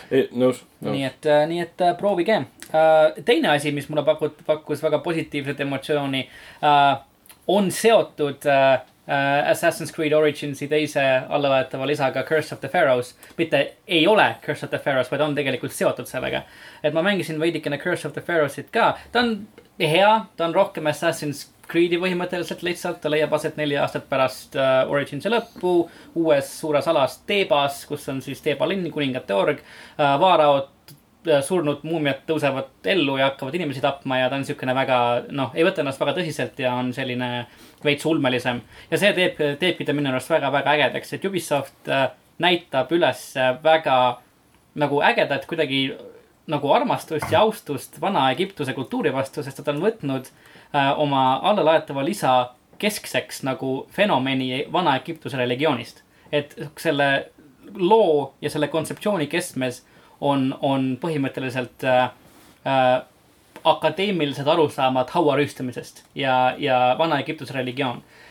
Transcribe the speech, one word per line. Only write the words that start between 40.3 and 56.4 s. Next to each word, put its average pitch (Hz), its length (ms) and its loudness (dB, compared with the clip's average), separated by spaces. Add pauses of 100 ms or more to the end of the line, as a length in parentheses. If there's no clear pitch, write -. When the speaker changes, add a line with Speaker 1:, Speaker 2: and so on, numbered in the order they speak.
Speaker 2:
väga 139 260 2
ägedaks, 127 360 -2
et 147 120 -6
Ubisoft, 156 640 -4
äh, 135 200 0 (320)
näitab 165 520 0
üles, 165 300 2 (160)
äh, 127 160 2 (100)
väga 143 540 4 (580)
nagu 143 260 0
ägedat 165 440 0
kuidagi 135 380 -2 (640)
nagu 143 260 0
armastust 156 580 -2
ja 156 80 4
austust 165 640 -2
vana 156 300 2
Egiptuse 139 420 -4
kultuuri 147 400 -4
vastu, - 300 -6
sest 131 200 -12
ta 147 80 -4
on 147 80 -4
võtnud, 147 460 -4 (480)
äh, 143 160 2 (100)
oma 135 440 2
allalaetava 165 600 2
lisa 143 300 0 (440)
keskseks - 640 -6
nagu 131 480 -4
fenomeni 131 800 0
vana 160 260 2
Egiptuse - 400 -10
religioonist. 127 640 -2 (300)
Et 147 240 -2 (220)